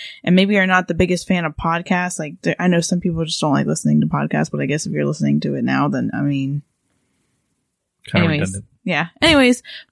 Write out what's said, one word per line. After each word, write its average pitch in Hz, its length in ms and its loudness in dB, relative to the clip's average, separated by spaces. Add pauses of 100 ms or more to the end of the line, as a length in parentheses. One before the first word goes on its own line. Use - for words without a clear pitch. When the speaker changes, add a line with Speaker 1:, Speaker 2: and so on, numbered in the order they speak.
(240)
Speaker 1:
and 180 120 4
maybe 196 220 4
are 185 80 2
not 185 220 2
the 170 60 0
biggest 175 340 0
fan 175 160 0
of 156 120 -4
podcasts. 175 640 -2
Like, 147 240 -12
th-, - 160 0
I 180 100 0
know 170 120 4
some 175 200 0
people 165 260 -2
just - 140 -6
don't 151 120 0
like 143 140 2
listening 151 340 2
to 156 60 2
podcasts, 147 440 -2
but 147 100 -6
I 139 60 -2
guess 147 200 -2
if - 60 -6
you're 147 140 -2
listening 147 340 0
to 143 140 -4
it 131 100 -4
now, 135 240 0
then, - 260 -4
I 139 80 -4
mean, 143 400 -2 (1400)
Speaker 2:
Kinda 175 200 0
Speaker 1:
anyways, 151 220 2
Speaker 2:
redundant. 95 160 -10 (200)
Speaker 1:
yeah. 175 220 -2 (140)
Anyways, 269 420 4 (280)